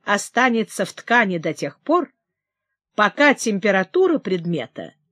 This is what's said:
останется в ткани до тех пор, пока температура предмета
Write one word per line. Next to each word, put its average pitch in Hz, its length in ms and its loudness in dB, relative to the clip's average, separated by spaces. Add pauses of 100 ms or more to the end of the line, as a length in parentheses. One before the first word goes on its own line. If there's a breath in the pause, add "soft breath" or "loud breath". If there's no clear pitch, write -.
останется 226 800 -2
в - 100 -8
ткани 220 440 0
до 156 160 -4
тех 185 280 -8
пор, 320 300 0 (840)
пока 240 400 2
температура 208 840 0
предмета 165 800 -6 (160)